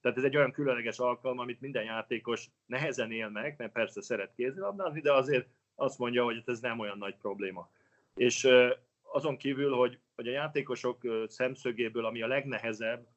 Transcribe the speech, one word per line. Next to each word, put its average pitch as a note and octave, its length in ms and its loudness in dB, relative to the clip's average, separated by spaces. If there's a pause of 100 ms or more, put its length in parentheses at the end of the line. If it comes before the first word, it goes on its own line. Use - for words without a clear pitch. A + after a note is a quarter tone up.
tehát A#2+ 140 2
ez B2+ 60 0
egy C#3 120 2
olyan C#3 160 6
különleges A#2+ 480 -2
alkalom, B2 400 -2
amit A#2+ 220 -8
minden C3 220 -4
játékos A2+ 640 -4 (160)
nehezen B2+ 460 -4
él A2+ 180 -4
meg, B2 280 -6
mert A2+ 140 -8
persze G#2+ 300 -2
szeret G2+ 340 -4
kézilabdázni, F3 640 -4
de C#3+ 120 4
azért C3 340 4 (280)
azt C3+ 220 -2
mondja, A#2+ 260 2
hogy A#2 220 -2
ez A#2+ 140 -2
nem A#2 200 -4
olyan G2+ 180 -6
nagy G2+ 180 -8
probléma. F#2+ 540 -6 (460)
És, A#2+ 280 2
ö, B2+ 300 8 (280)
azon C#3 360 -2
kívül, C#3 380 0
hogy, B2+ 240 2 (160)
hogy A2+ 120 -8
a B2 40 -4
játékosok, C3 720 -4
ö, A2+ 240 -2
szemszögéből, A#2+ 760 -2
ami A2+ 160 -4
a A2+ 60 -2
legnehezebb A#2 880 -4